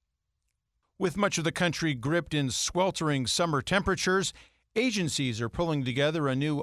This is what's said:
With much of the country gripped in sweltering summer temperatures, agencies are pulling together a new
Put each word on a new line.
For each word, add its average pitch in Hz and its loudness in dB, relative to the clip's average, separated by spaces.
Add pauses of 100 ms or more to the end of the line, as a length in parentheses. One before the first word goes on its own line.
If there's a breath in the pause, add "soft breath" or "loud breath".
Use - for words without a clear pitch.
(960)
With 180 -2
much 202 0
of 170 -2
the 160 0
country 165 0
gripped 147 -2
in 143 0
sweltering 151 0
summer 160 2
temperatures, 190 0 (440 loud breath)
agencies 160 0
are 117 -2
pulling 156 0
together 143 0
a 131 0
new 147 0